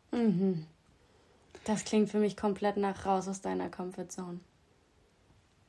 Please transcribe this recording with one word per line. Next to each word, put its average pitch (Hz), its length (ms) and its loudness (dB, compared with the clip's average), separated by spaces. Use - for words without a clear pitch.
Mhm. 190 520 4
Das 214 200 -2
klingt 214 240 4
für 214 100 0
mich 208 200 2
komplett 202 400 0
nach 196 260 -2
raus 190 240 2
aus 190 140 -6
deiner 185 260 -2
Comfortzone. 180 720 -8